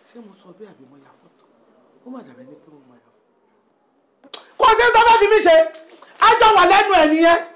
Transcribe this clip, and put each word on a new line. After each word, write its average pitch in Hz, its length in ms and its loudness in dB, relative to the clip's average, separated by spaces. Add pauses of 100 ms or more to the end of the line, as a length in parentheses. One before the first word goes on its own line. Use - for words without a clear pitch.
ṣé - 160 -20
mo 208 160 -20
sọ - 160 -20
bí 185 140 -20
àbí 143 180 -20
mo 131 140 -20
ya 139 140 -20
fọ́tò? - 320 -20 (560)
Ó - 100 -20
mà 254 100 -20
dàbí 127 240 -20
ẹni 135 100 -20
pé 151 140 -20
mo 151 140 -20
máa 123 180 -20
ya - 100 -20
fọ́tò. - 1300 -20 (160)
Kò 523 120 -2
sí 440 160 0
tó 453 160 0
bá 453 160 2
fi 415 120 0
mí 427 120 0
ṣe, 330 160 0 (600)
a 392 160 -2
jọ 453 180 2
wà 392 160 2
lẹ́nu 392 280 0
ẹ̀ 311 160 0
nìyẹn. 330 300 0 (160)